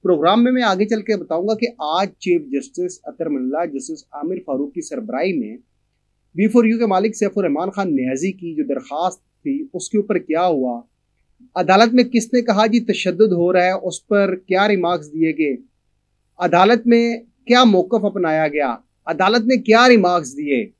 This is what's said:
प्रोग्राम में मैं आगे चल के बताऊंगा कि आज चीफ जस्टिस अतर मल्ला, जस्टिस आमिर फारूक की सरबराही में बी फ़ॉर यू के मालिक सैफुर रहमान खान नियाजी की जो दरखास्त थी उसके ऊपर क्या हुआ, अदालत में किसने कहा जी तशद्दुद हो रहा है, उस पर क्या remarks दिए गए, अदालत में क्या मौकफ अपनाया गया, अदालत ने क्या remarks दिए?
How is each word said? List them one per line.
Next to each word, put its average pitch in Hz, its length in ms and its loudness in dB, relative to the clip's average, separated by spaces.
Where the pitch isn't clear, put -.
प्रोग्राम 180 360 2
में 247 120 2
मैं 254 120 0
आगे 196 220 0
चल 220 140 -4
के 208 160 -2
बताऊंगा 180 380 -4
कि 226 120 -4
आज 175 240 -2
चीफ 170 300 -2
जस्टिस 143 520 -8
अतर 160 260 -10
मल्ला, 139 380 -4
जस्टिस 151 380 -12
आमिर 165 260 -8
फारूक 143 340 -6
की 170 80 -8
सरबराही 131 500 -6
में 120 260 -8
बी 202 100 2
फ़ॉर 226 200 4
यू 226 120 0
के 233 80 0
मालिक 202 300 0
सैफुर 196 280 -2
रहमान 165 260 -2
खान 196 220 -4
नियाजी 131 400 -2
की 175 220 -12
जो 151 100 -4
दरखास्त 143 540 -6
थी - 560 -8
उसके 180 240 -4
ऊपर 202 220 -2
क्या 160 220 -2
हुआ, 135 300 0
अदालत 196 360 4
में 247 140 4
किसने 247 360 0
कहा 214 240 2
जी 220 160 2
तशद्दुद 185 500 0
हो 175 180 2
रहा 180 140 2
है, 185 100 0
उस 180 280 -8
पर 196 360 0
क्या 185 300 0
remarks 175 400 0
दिए 160 260 0
गए, 147 220 -2
अदालत 190 480 4
में 233 400 2
क्या 247 200 6
मौकफ 190 400 2
अपनाया 165 420 -2
गया, 147 220 -2
अदालत 190 380 0
ने 254 140 2
क्या 226 300 6
remarks 175 440 4
दिए? 143 300 -2